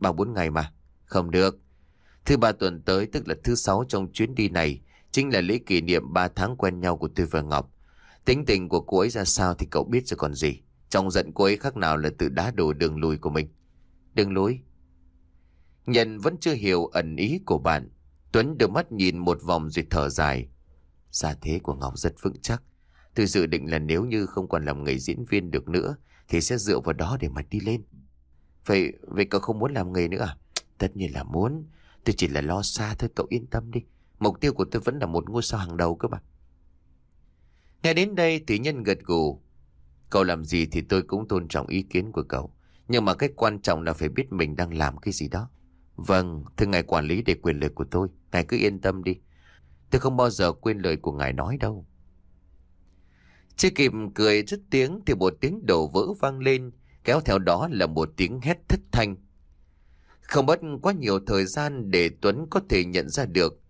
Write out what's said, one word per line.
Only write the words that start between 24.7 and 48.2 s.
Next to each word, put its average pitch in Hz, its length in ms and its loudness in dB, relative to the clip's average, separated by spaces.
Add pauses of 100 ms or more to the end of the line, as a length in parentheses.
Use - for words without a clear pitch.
nghề 67 140 0
diễn 76 260 -6
viên 92 260 -2
được 71 180 -4
nữa 90 280 0 (320)
thì 85 120 2
sẽ 120 180 -2
dựa 98 220 0
vào 82 120 -2
đó 85 280 -2
để 82 80 -4
mà 69 220 -6
đi 104 100 -2
lên." 110 240 -4 (840)
"Vậy, 95 260 2 (100)
vậy 98 220 -2
cậu 98 160 0
không 110 180 -4
muốn 131 140 -2
làm 90 200 -4
nghề 87 160 2
nữa 95 140 -4
à?" 85 140 -6 (420)
"Tất 95 180 -2
nhiên 87 180 -4
là 69 80 -6
muốn. 123 420 -2 (400)
Tôi 104 140 2
chỉ 87 100 0
là 71 120 -2
lo 85 220 -2
xa 107 320 -4
thôi, 117 200 -4
cậu - 160 -2
yên 120 160 -4
tâm 113 240 -4
đi. 117 100 -4 (380)
Mục 107 220 0
tiêu 147 120 2
của 95 120 0
tôi - 180 -4
vẫn 135 160 -2
là 110 80 -2
một 85 240 -2
ngôi 117 120 -2
sao 110 180 -4
hàng 85 160 -6
đầu 85 200 2
cơ - 120 -4
mà." 98 100 -6 (1600)
Nghe 165 120 4
đến 196 200 2
đây 165 320 2
thì 107 120 2
Nhân 135 240 -2
gật 95 220 2
gù. 78 380 2 (680)
"Cậu 98 140 4
làm 85 200 0
gì 80 220 0
thì 82 140 -2
tôi 92 220 0
cũng 104 260 -4
tôn 87 200 -2
trọng 73 180 -4
ý 95 160 -2
kiến 98 300 -2
của 78 100 -2
cậu. 73 320 -6 (340)
Nhưng 120 160 2
mà 95 100 4
cái 143 220 0
quan 104 240 2
trọng 82 220 0
là 82 100 -2
phải 78 160 -2
biết 127 240 -4
mình 78 240 -2
đang 85 180 -2
làm 73 240 -2
cái 101 140 -6
gì 73 160 -6
đó." 110 220 -6 (460)
"Vâng, 87 480 0 (120)
thưa 107 100 4
ngài 90 160 2
quản 78 240 0
lý 90 160 0
để 90 120 2
quyền 78 240 -2
lực 73 160 -2
của 78 160 -6
tôi, 92 180 0 (240)